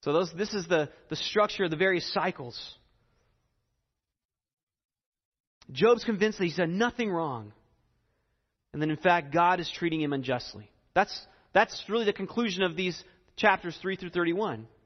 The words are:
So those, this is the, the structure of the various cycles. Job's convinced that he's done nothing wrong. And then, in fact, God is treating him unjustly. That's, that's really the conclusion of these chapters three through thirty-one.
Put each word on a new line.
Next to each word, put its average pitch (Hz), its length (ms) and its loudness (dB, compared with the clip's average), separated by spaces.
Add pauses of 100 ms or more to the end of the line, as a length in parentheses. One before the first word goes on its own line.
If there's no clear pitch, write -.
So 143 60 0
those, 165 240 2
this 208 160 -4
is 196 160 -4
the, 156 180 2 (220)
the 156 80 -4
structure 208 480 0
of 170 40 0
the 160 60 -2
various 180 380 2
cycles. 160 440 -4 (3000)
Job's 220 360 4
convinced 214 320 0
that 190 80 0
he's 156 100 -2
done 175 220 0
nothing 233 340 0
wrong. 135 400 -4 (1200)
And 147 100 -6
then, 156 80 0
in 156 60 0
fact, 165 380 2
God 175 260 4
is 170 100 -6
treating 160 300 -2
him 147 140 0
unjustly. 123 580 -6 (220)
That's, 196 200 2 (400)
that's 214 360 2
really 226 160 0
the 202 80 2
conclusion 196 500 -2
of 170 140 -2
these 180 260 -4 (320)
chapters 190 460 2
three 190 160 -4
through 175 140 -10
thirty-one. 170 560 -2 (180)